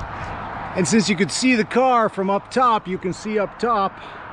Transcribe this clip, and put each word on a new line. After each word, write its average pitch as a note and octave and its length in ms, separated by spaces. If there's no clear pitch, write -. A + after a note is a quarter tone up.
And F#3 120
since G#3 200
you G3+ 80
could E3 160
see B3+ 240
the G#3+ 80
car A#3+ 460
from G3 200
up G3 220
top, A#3 360
you F#3 100
can F3+ 160
see G#3+ 260
up F#3+ 180
top G#3 400